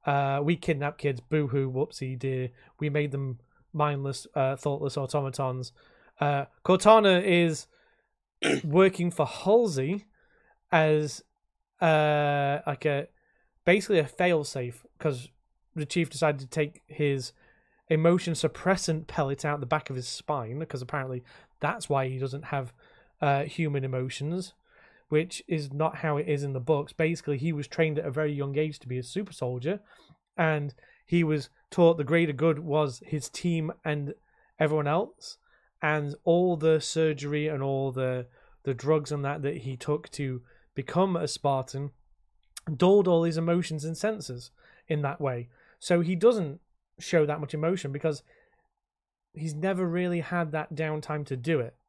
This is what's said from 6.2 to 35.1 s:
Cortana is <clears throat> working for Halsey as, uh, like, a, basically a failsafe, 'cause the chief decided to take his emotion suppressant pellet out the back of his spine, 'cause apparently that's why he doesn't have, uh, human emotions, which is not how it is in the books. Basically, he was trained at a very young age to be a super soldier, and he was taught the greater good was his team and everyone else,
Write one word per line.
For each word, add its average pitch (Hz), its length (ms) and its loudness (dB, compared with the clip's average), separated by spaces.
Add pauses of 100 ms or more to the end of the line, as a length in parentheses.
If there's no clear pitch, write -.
Cortana 190 580 8
is 175 440 2 (720)
<clears throat> 147 240 0
working 175 460 4
for 151 160 0
Halsey 190 800 2 (680)
as, 156 500 4 (580)
uh, 147 880 2
like, 143 200 -6
a, 143 220 0 (560)
basically 190 340 4
a 147 60 4
failsafe, 139 840 -2 (120)
'cause 131 300 -4 (460)
the 151 100 -4
chief 165 240 -2
decided 147 320 0
to 131 60 -14
take 151 400 -4
his 143 460 -2 (560)
emotion 170 460 4
suppressant 165 720 -2
pellet 139 380 -4
out 147 160 -4
the 127 60 -6
back 151 240 -2
of 131 60 -6
his 123 120 -8
spine, 135 580 -6
'cause 131 160 -8
apparently 131 400 -6 (380)
that's 180 280 -4
why 135 200 2
he 131 100 -6
doesn't 135 280 -6
have, 135 260 -6 (480)
uh, 143 240 2
human 147 380 -2
emotions, 135 720 -6 (540)
which 160 400 0
is 147 240 -4
not 156 240 0
how 151 200 -2
it 165 120 -2
is 143 160 0
in 139 80 -4
the 131 80 -4
books. 143 320 0
Basically, 160 460 -2
he 160 140 -2
was 143 140 -4
trained 156 320 0
at 165 80 -4
a 143 40 -2
very 151 220 -2
young 139 240 -4
age 156 220 -2
to 123 100 -16
be 127 100 -4
a 127 40 -6
super 196 300 -8
soldier, 131 480 -4 (560)
and 151 380 0 (300)
he 170 200 2
was 151 260 0 (200)
taught 165 260 6
the 151 80 -2
greater 160 280 2
good 151 280 2
was 151 460 -2
his 151 220 -6
team 165 440 -2 (120)
and 147 300 -4 (440)
everyone 151 280 2
else, 180 520 -2 (420)